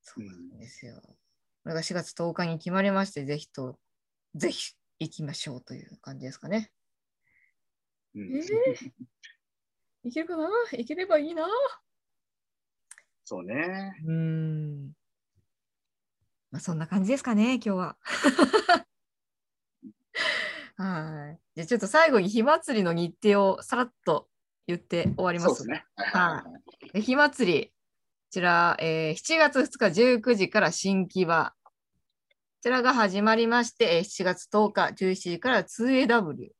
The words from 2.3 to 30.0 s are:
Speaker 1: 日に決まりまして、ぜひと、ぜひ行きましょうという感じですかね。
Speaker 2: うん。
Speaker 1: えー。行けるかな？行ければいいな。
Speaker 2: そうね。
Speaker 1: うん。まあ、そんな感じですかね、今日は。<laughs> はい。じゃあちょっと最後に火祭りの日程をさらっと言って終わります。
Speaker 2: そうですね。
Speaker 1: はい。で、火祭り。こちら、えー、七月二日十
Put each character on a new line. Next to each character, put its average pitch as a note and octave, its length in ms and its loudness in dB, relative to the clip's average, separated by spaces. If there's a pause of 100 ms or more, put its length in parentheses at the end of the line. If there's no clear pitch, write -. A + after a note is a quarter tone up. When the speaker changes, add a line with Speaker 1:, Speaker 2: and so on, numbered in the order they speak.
Speaker 1:
日 F3 120 -4
に E3 120 -4
決 F3 140 -8
ま F#3+ 100 0
り G3 80 2
ま G3 160 0
し G3 60 -12
て、 C#3+ 140 -10
ぜ D3 120 -4
ひ D3+ 140 -14
と、 C3 260 -12 (560)
ぜ G#3+ 160 -2
ひ - 240 -10 (240)
行 D#3+ 140 -8
き - 100 -14
ま D3 140 -8
し - 140 -10
ょ B2+ 80 -12
う - 40 -16
と - 140 -18
い - 100 -18
う - 140 -20
感 C3+ 180 -16
じ C3+ 80 -14
で C3 60 -12
す - 80 -20
か - 80 -18
ね。 G#3+ 240 -4 (1400)
Speaker 2:
う G#3 80 -10
ん。 C4 140 -8
Speaker 1:
え - 20 -2
ー。 A4+ 520 -2 (1080)
行 A#3+ 120 -10
け D#4 80 -4
る E4 80 -8
か F4 80 -6
な？ D#4 100 -4 (240)
行 A#3+ 160 -8
け D4+ 80 -8
れ F#4 100 -6
ば F4 120 2
い D4 100 0
い E4+ 80 -10
な。 D#4+ 100 -4 (1800)
Speaker 2:
そ F#2 160 -12
う - 20 -14
ね。 F3+ 640 -8
Speaker 1:
う D#3+ 80 -4
ん。 D#3 800 -6 (1600)
ま C3+ 60 -10
あ、 - 40 -6
そ F3 120 -6
ん D#3 60 -6
な E3 80 -8
感 F#3+ 160 0
じ G3+ 80 0
で C#4 60 2
す - 60 -8
か A#3 120 -2
ね、 A#3 200 4
今 A3+ 80 -4
日 A3 80 -2
は。 F3+ 300 -4
<laughs> - 840 2 (1900)
は D#3 560 -8
い。 - 60 -20 (140)
じ E3 80 -10
ゃ E3 40 -8
あ - 20 -18
ち B3 80 0
ょ - 20 0
っ A3 40 -2
と F#3+ 60 -6
最 D#4 240 6
後 A3 100 6
に F3+ 80 0
火 A3 140 2
祭 D4 340 2
り G3+ 80 2
の E3+ 80 0
日 E3+ 280 -2
程 G3+ 240 6
を F#3+ 160 0
さ - 140 -4
ら A#3+ 80 0
っ A#3+ 100 -6 (120)
と D#3+ 240 0 (380)
言 F3 100 -4
っ - 20 -10
て E3+ 240 -4 (140)
終 F#3 80 -2
わ F3 80 0
り F3 60 -4
ま E3+ 100 4
す。 C3+ 140 -2
Speaker 2:
そ - 20 -10
う - 20 -8
で - 80 -4
す D#4 60 -8
ね。 - 40 -20 (120)
Speaker 1:
は F3 480 0 (400)
い。 - 80 -20
で、 G3+ 80 0
火 B3+ 160 0
祭 C#4+ 340 4
り。 C3+ 160 2
こ - 60 -20 (580)
ち F#3 80 -4
ら、 F3 400 4
え D#3+ 320 -2
ー、 E3+ 40 -4
七 D#4+ 220 -4
月 D4 280 4
二 - 120 -14
日 G3+ 140 2
十 A#3 300 4